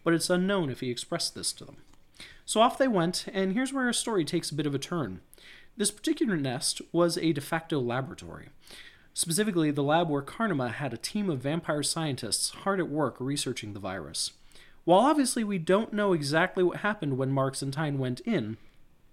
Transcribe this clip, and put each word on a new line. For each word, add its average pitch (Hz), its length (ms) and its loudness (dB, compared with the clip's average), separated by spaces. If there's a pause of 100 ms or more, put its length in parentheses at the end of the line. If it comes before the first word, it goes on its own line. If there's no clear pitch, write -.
But 165 100 4
it's 165 160 2
unknown 180 400 2
if 120 120 -6
he 127 100 -2
expressed - 420 -4
this - 200 -4
to - 120 -16
them. - 120 -20 (680)
So - 160 2
off 247 160 6
they 269 100 4
went, 180 460 2
and 190 200 0
here's 262 200 0
where 262 120 0
our 240 80 2
story 208 300 0
takes 160 280 -2
a 147 40 -6
bit 147 120 0
of 143 80 0
a 139 40 -2
turn. 120 420 -4 (540)
This 208 140 0
particular 294 480 0
nest 135 540 -2
was 170 260 4
a 160 160 2
de 143 80 -2
facto 160 380 -2
laboratory. 131 680 -4 (640)
Specifically, 170 580 2
the 143 120 0
lab 160 260 4
where 143 120 0
Karnama 143 520 -2
had 123 200 -6
a - 40 -8
team 208 320 -4
of 139 100 -2
vampire 147 420 -2
scientists 135 720 -2
hard 196 280 -2
at 160 100 0
work 147 300 0
researching 127 540 -4
the 104 60 -10
virus. 92 540 -6 (520)
While 180 140 8
obviously 262 440 4
we 202 140 0
don't 185 340 4
know 208 220 2
exactly 160 500 2
what 170 140 2
happened 170 400 -2
when 135 140 0
Marks 135 320 0
and 139 100 -4
Tyne 143 240 -2
went 127 240 -2
in, 113 360 -2 (560)